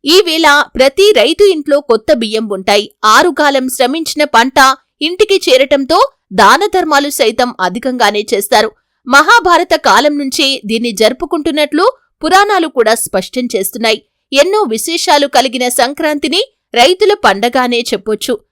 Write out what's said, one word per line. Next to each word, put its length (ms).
ఈ 20
వేళ 200
ప్రతి 300
రైతు 220
ఇంట్లో 240
కొత్త 180
బియ్యం 240
ఉంటాయి. 280
ఆరుగాలం 500
శ్రమించిన 460
పంట 240
ఇంటికి 280
చేరటంతో 520
దాన 220
ధర్మాలు 420
సైతం 320
అధికంగానే 560
చేస్తారు. 380
మహాభారత 600
కాలం 340
నుంచే 260
దీన్ని 220
జరుపుకుంటున్నట్లు 840
పురాణాలు 460
కూడా 160
స్పష్టం 500
చేస్తున్నాయి. 460
ఎన్నో 180
విశేషాలు 640
కలిగిన 300
సంక్రాంతిని 640
రైతుల 320
పండగానే 540
చెప్పొచ్చు. 440